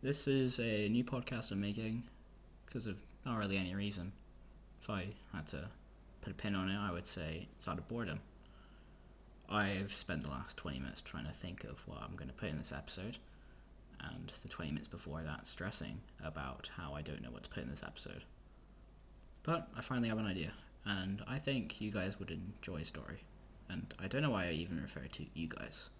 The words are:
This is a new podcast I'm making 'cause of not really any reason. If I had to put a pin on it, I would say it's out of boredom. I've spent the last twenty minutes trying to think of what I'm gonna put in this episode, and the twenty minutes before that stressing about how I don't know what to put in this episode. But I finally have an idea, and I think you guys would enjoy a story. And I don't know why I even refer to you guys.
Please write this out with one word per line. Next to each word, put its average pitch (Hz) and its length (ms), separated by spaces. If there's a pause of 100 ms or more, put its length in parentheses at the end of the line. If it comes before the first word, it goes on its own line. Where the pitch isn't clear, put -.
This 139 240
is 135 320
a 107 300
new 120 160
podcast 113 480
I'm 98 80
making 110 460 (600)
'cause 117 220
of 101 180 (200)
not 120 120
really 101 200
any 92 180
reason. 101 380 (680)
If - 100
I 98 260 (180)
had 87 140
to 80 240 (500)
put 101 100
a - 20
pin 101 220
on 95 140
it, 98 80
I 101 160
would 87 160
say 82 480
it's - 100
out 87 100
of - 120
boredom. 110 320 (1300)
I've 98 420
spent - 320
the 73 80
last - 240
twenty 69 240
minutes 65 220
trying - 240
to 78 80
think - 320
of - 200
what - 160
I'm - 140
gonna 65 160
put 104 160
in 76 100
this - 140
episode, 87 460 (800)
and - 300
the - 180
twenty 76 240
minutes - 160
before 78 360
that 76 220
stressing - 580 (180)
about 69 460 (100)
how 78 160
I 73 80
don't 73 200
know 60 100
what - 120
to - 60
put - 140
in 60 60
this 71 140
episode. - 400 (1200)
But 165 320
I 113 60
finally 123 260
have 110 120
an 110 60
idea, 92 280 (320)
and 98 420
I 131 100
think 135 440
you 107 100
guys 95 260
would 92 140
enjoy 90 460
a 78 80
story. - 400 (440)
And - 300
I 95 80
don't 131 140
know 151 80
why 95 180
I 85 60
even 85 280
refer - 260
to - 260
you 82 120
guys. - 440 (100)